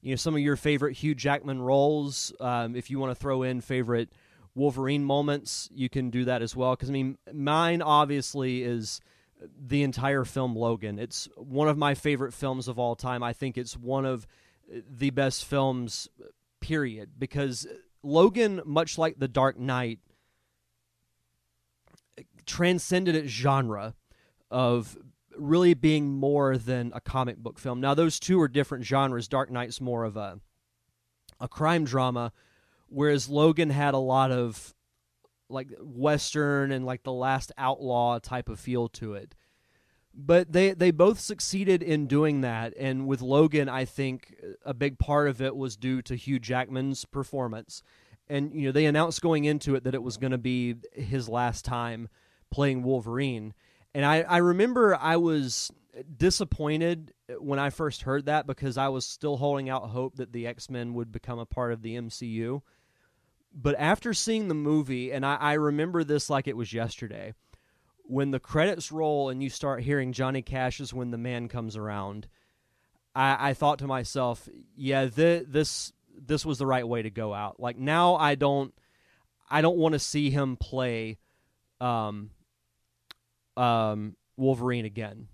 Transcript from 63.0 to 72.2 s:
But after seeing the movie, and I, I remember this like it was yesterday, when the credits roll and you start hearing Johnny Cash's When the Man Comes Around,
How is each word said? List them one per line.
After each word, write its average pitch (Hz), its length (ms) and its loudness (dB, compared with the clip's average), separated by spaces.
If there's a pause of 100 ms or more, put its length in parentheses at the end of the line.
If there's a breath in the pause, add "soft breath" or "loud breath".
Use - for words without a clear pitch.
But 139 240 0
after 185 340 2
seeing 220 360 0
the 165 60 2
movie, 143 560 0
and 135 140 -4
I, 143 120 0
I 147 180 2
remember 156 500 2
this 143 240 0
like 139 180 0
it 123 100 -4
was 117 160 -6
yesterday, 110 640 -8 (680)
when 139 280 -2
the 131 100 -2
credits 160 520 0
roll 151 380 0
and 131 120 -6
you 139 80 -4
start 135 320 -4
hearing 131 300 0
Johnny 131 300 -2
Cash's 127 520 -4
When 123 160 -6
the 117 80 -6
Man 120 300 -6
Comes 113 280 -6
Around, 104 520 -8 (840)